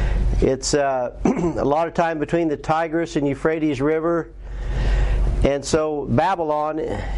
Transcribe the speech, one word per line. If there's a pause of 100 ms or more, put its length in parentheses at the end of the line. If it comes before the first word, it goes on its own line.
(420)
It's,
uh,
<clears throat>
a
lot
of
time
between
the
Tigris
and
Euphrates
River. (1120)
And
so
Babylon, (400)